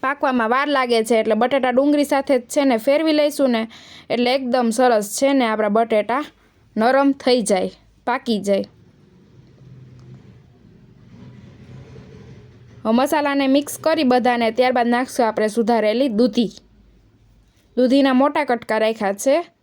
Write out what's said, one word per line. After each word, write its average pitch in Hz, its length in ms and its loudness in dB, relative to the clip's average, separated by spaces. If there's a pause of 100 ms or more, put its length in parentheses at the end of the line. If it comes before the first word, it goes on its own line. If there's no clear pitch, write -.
પાકવામાં 262 480 -2
વાર 277 240 0
લાગે 247 320 2
છે 240 120 2
એટલે 214 220 0
બટાટા 254 340 0
ડુંગળી 285 360 2
સાથે 277 280 0
જ 247 140 -10
છે 285 160 0
ને 233 160 2
ફેરવી 302 320 2
લઈશું 294 380 2
ને 220 60 -2 (520)
એટલે 247 220 0
એકદમ 247 420 0
સરસ 233 300 2 (100)
છે 277 220 2
ને 247 80 2
આપણા 214 300 -2
બટેટા 226 460 0 (520)
નરમ 262 340 2 (140)
થઈ 247 260 2
જાય, 190 220 0 (360)
પાકી 240 400 -4
જાય. 196 180 -2 (4000)
હવે 220 160 -2
મસાલાને 285 560 0
મિક્સ 285 280 -2
કરી 320 300 0
બધાને, 240 440 0
ત્યારબાદ 247 380 0
નાખશું 247 320 -2
આપણે 214 300 -2
સુધારેલી 226 600 0
દૂધી. 220 340 0 (1300)
દૂધીના 262 460 2
મોટા 294 260 0
કટકા 233 360 -4
રાખ્યા 214 380 -4
છે. 277 140 2 (240)